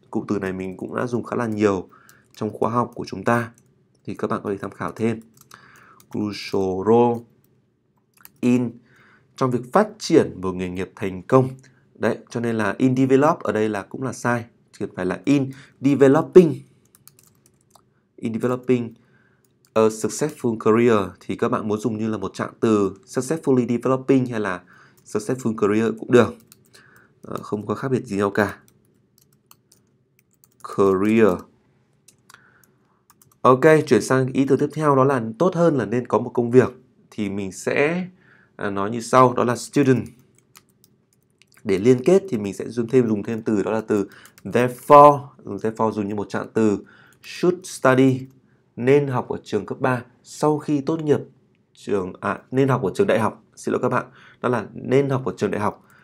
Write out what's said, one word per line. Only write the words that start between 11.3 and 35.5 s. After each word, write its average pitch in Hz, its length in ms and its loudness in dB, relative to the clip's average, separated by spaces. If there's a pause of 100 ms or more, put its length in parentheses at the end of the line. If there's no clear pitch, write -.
Đấy, 107 220 -2 (120)
cho 120 100 -8
nên 117 160 -4
là 104 220 -4
in 131 180 2
develop 135 440 2
ở - 120 -4
đây 107 180 0
là 101 140 -4
cũng 127 200 -12
là 127 100 -8
sai. 120 320 -4 (260)
Chỉ - 80 -20
cần 101 160 -10
phải 90 100 -6
là 90 200 -6
in 135 260 0 (300)
developing. 139 720 6 (1600)
In 117 180 -8
developing 123 600 -2 (800)
a 110 80 4
successful 110 800 -2
career 110 500 2 (100)
thì - 160 -10
các 117 140 -2
bạn 110 180 -6
muốn 104 120 -2
dùng 110 180 -4
như 110 100 -4
là 110 100 -4
một 95 160 -8
trạng - 260 -8
từ 101 340 2 (120)
successfully 131 640 -2
developing 127 580 0
hay 120 140 -6
là 92 220 -6 (440)
successful 113 520 -6
career 107 280 2 (140)
cũng - 120 -12
được. 120 220 4 (880)
Ờ, 98 200 -12
không 104 240 -8
có 104 100 -4
khác 135 160 -8
biệt 117 140 -2
gì 98 120 -6
nhau 101 120 0
cả. 101 300 -2 (2250)
Career. 101 560 4 (2000)
Ok, 127 240 4 (220)
chuyển 107 140 4
sang 131 260 0
ý 131 180 0
tưởng 135 140 2
tiếp 143 140 -2
theo, 151 220 0
đó 131 80 4
là 131 200 0 (160)
tốt 180 160 0